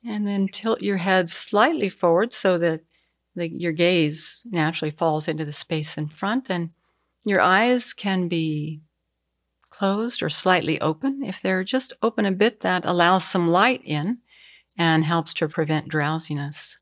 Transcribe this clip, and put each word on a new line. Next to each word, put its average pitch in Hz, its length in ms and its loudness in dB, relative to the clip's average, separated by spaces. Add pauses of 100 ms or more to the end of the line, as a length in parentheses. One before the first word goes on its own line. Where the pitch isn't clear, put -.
And 214 200 -4
then 196 220 0
tilt 220 340 -4
your 196 160 0
head 185 320 2
slightly 233 580 0
forward 180 460 2
so 185 240 2
that 160 240 0 (520)
the, 170 140 -4
your 170 240 -4
gaze 160 720 0
naturally 165 460 -2
falls 156 380 0
into 156 180 -4
the 147 60 -10
space 156 440 -6
in 151 120 -4
front, 214 420 -4
and 170 220 -4 (520)
your 202 160 4
eyes 226 540 4
can 185 340 -2
be 156 540 -4 (880)
closed 208 520 -2
or 165 60 -2
slightly 175 540 2
open. 269 420 -2
If - 160 -8
they're 190 240 0
just 254 380 -4
open 220 240 0
a 190 60 2
bit, 208 280 2
that 180 240 0
allows 175 400 4
some 175 240 2
light 220 340 4
in 160 360 -2 (580)
and 160 300 4
helps 160 280 0
to 156 140 -2
prevent 156 400 -2
drowsiness. 147 920 -4